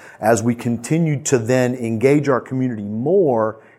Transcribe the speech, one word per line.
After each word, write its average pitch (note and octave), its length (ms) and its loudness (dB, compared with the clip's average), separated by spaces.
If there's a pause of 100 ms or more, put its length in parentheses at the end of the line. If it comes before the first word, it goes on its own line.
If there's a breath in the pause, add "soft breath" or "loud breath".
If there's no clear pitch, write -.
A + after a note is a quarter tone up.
(180 loud breath)
as A2 240 2
we A#2 120 2
continue C#3 720 -2
to C3+ 120 2
then B2 380 2
engage C3 560 2
our B2 100 2
community B2+ 420 -4
more A#2 800 0 (180 soft breath)